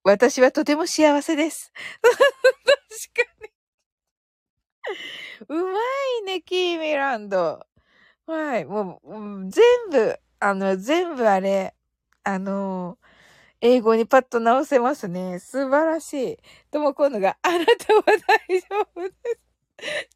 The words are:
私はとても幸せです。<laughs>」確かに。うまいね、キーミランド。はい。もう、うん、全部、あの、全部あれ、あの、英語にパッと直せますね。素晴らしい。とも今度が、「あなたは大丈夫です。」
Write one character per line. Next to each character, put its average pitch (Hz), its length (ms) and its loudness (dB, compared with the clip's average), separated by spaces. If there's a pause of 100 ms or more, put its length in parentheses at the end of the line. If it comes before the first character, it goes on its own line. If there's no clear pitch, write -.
私 208 380 4
は 254 100 6
と 294 140 -2
て 294 120 0
も 330 100 -2
幸 294 340 2
せ 320 160 -2
で 302 140 0
す。 - 220 -14 (160)
<laughs>」 - 40 -16 (100)
確 - 1300 2
か - 160 -20
に。 440 60 -20 (2000)
う 277 60 -6
ま 359 160 -2 (500)
い - 40 -8
ね、 381 180 -6
キ 359 340 -2
ー 320 40 -8
ミ 311 140 -4
ラ 277 240 -2
ン 208 100 -14
ド。 175 380 -2 (600)
は 311 320 -6
い。 160 60 -6
も 185 400 -8
う、 151 120 -18
う 208 300 -14
ん、 190 40 -10
全 320 120 2 (280)
部、 220 280 2 (220)
あ 202 140 0
の、 190 240 -2
全 320 380 -2
部 240 120 0
あ 190 120 4
れ、 196 340 -2 (500)
あ 196 140 -4
の、 190 600 -6 (640)
英 247 200 4
語 220 140 4
に 226 120 2
パ 262 120 4
ッ 254 100 2
と 233 120 -2
直 233 240 2
せ 285 140 0
ま 247 160 0
す 220 140 -8
ね。 180 320 -8
素 269 300 -6
晴 294 140 2
ら 320 160 -2
し 254 340 -8
い。 - 40 -16 (320)
と 302 100 -4
も 285 140 -2
今 285 180 0
度 214 80 -6
が、 185 220 0
「あ 349 160 0
な 339 80 -4
た - 280 2
は 427 100 6
大 392 560 2
丈 - 60 -10 (280)
夫 349 80 -14
で 381 80 -8
す。」 - 40 -20 (1000)